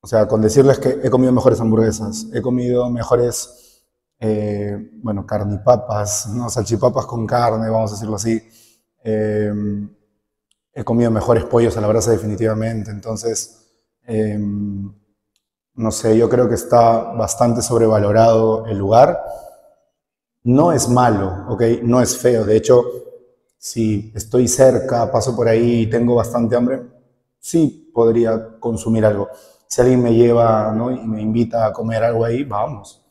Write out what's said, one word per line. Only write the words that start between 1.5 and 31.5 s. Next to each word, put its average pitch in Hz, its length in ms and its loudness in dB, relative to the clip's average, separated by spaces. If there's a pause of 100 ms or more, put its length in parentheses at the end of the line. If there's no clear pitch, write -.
hamburguesas, 110 720 -2
he 120 100 -6
comido 123 480 -2
mejores, 120 920 -4 (340)
eh, 104 720 -4 (120)
bueno, 101 240 -6
carnipapas, 104 1000 -2
¿no? 120 220 -6
Salchipapas 117 560 -2
con 117 200 -6
carne, 113 440 -2
vamos 110 220 -2
a - 20 -10
decirlo 107 220 -8
así. 110 260 -4 (600)
Em, 104 840 -4 (840)
he 123 100 -10
comido 117 260 0
mejores 110 340 0
pollos 117 320 0
a 113 40 -4
la 104 80 -2
brasa 110 240 0
definitivamente, 110 800 -4
entonces, 110 840 -10 (320)
em, 104 880 -6 (840)
no 110 180 -2
sé, 110 260 0
yo 117 100 4
creo 123 200 2
que 117 80 -2
está 117 580 2
bastante 117 480 0
sobrevalorado 110 1040 2
el 107 120 -6
lugar. 113 440 4 (1200)
No 143 300 4
es 120 160 -2
malo, 107 600 0
¿ok? 104 140 -4 (200)
No 120 180 2
es 123 160 0
feo, 117 280 2
de 107 120 2
hecho, - 540 2 (540)
si 107 520 -4
estoy 127 340 0
cerca, 123 640 2
paso 120 240 -2
por 117 100 0
ahí 117 360 2
y 113 40 0
tengo 120 280 0
bastante 117 420 0
hambre, 127 240 0 (580)
sí - 540 -2
podría 113 640 0
consumir 113 460 -2
algo. 101 240 0 (400)
Si - 140 0
alguien 123 200 4
me 117 120 2
lleva, 117 600 4
¿no? 120 160 -4
y 120 160 -8
me 107 140 -6
invita 113 460 -2